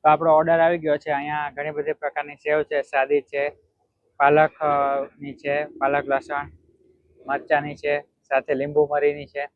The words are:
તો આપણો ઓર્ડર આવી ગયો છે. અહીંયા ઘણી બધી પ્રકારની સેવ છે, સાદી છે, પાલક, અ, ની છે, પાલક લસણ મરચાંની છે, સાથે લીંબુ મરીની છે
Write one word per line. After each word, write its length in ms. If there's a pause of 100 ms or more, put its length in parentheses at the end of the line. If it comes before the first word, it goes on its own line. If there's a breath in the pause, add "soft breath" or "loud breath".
તો 60
આપણો 220
ઓર્ડર 300
આવી 180
ગયો 180
છે. 140
અહીંયા 400
ઘણી 200
બધી 220
પ્રકારની 420
સેવ 280
છે, 200
સાદી 380
છે, 280 (680)
પાલક, 460
અ, 400 (180)
ની 140
છે, 300
પાલક 440
લસણ 420 (760)
મરચાંની 480
છે, 260
સાથે 540
લીંબુ 360
મરીની 360
છે 180 (120)